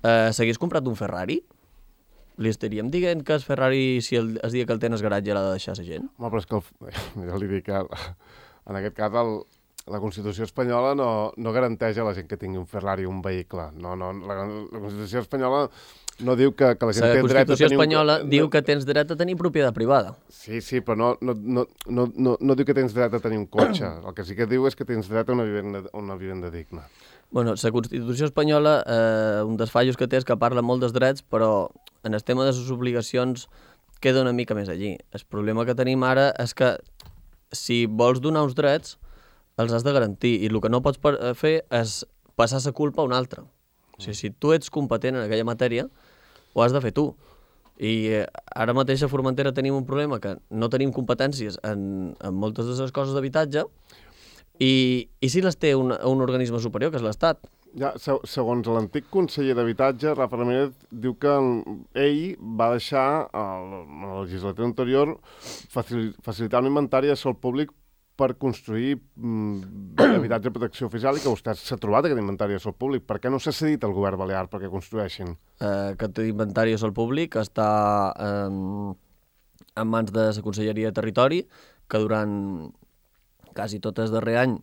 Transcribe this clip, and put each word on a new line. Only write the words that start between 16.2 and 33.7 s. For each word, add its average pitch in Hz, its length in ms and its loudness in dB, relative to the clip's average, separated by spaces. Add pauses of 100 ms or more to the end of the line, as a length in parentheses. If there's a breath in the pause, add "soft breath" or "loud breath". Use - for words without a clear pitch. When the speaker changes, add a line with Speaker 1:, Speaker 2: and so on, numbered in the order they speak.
Speaker 2:
no 127 140 2
diu 135 160 6
que, 135 140 4 (100)
que 120 80 0
la 110 80 2
gent 113 140 2
Speaker 1:
La 123 80 6
Speaker 2:
té 131 80 6
dret 131 180 6
a 131 80 6
Speaker 1:
Constitució 139 180 6
Speaker 2:
tenir 139 100 6
un 147 40 6
Speaker 1:
espanyola 156 400 6
Speaker 2:
co-, 147 80 -6
Speaker 1:
diu 147 160 6
Speaker 2:
no. 151 80 -2
Speaker 1:
que 151 80 6
tens 143 240 0
dret 147 260 2
a 156 60 -4
tenir 175 180 0
propietat 143 400 2
privada. 113 380 4 (160)
Speaker 2:
Sí, 113 320 -10
sí, 127 200 -2
però 113 140 -2
no, 117 120 2 (140)
no, 123 120 -2 (560)
no, 123 240 2
no, 123 260 2
no 135 160 4
diu 131 140 2
que 139 80 4
tens 127 160 2
dret 117 200 2
a 117 80 0
tenir 110 200 -2
un 95 80 -6
cotxe. 190 480 2
Speaker 1:
<clears throat> 90 100 -14
Speaker 2:
El 92 60 -12
que 95 120 -8
sí 92 120 -10
que 117 120 2
diu 127 200 2
és 131 80 -6
que 135 80 -6
tens 110 240 -4
dret 110 200 0
a 127 60 2
una 120 100 0
vivenda, 101 360 -4 (160)
una 98 200 -8
vivenda 92 360 -8
digna. 82 320 -14 (480 soft breath)
Speaker 1:
Bueno, 117 240 2
la 117 160 0
Constitució 123 560 -2
espanyola, 151 460 4 (100)
eh, 110 580 2
un 110 140 -2
dels 113 160 -2
fallos 123 240 4
que 131 100 0
té 131 140 2
és 127 40 -12
que 117 120 0
parla 120 240 2
molt 123 240 0
dels 117 80 -2
drets, 131 320 0
però 110 460 2 (340)
en 110 80 -2
el 107 100 -2
tema 127 220 0
de 135 80 2
les 123 180 -6
obligacions 123 760 -2 (520 soft breath)